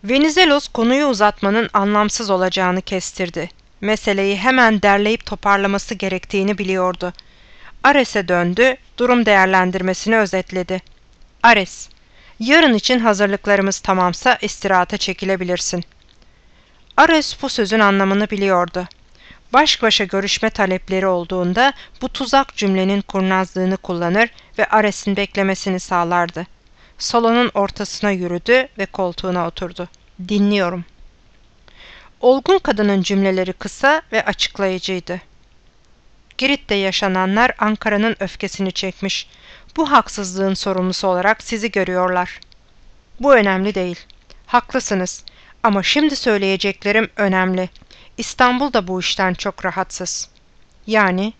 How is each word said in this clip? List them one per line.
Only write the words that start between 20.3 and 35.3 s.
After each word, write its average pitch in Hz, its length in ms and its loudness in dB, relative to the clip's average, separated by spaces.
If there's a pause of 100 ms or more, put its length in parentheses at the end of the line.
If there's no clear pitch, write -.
talepleri 185 560 -2
olduğunda 185 680 0 (280)
bu 254 80 -6
tuzak 269 480 0
cümlenin 190 440 0
kurnazlığını 190 760 -2
kullanır 180 520 0 (300)
ve 214 80 0
Ares'in 208 500 0
beklemesini 196 640 -2
sağlardı. 175 680 -2 (520)
Salonun 233 560 2
ortasına 202 560 -2
yürüdü 190 580 0 (100)
ve 196 80 -4
koltuğuna 180 600 -4
oturdu. 175 420 -10 (400)
"Dinliyorum." 202 560 0 (1400)
Olgun 269 380 4
kadının 202 440 0
cümleleri 185 500 0
kısa 277 500 0 (100)
ve 220 120 0
açıklayıcıydı. 185 960 -4 (1160)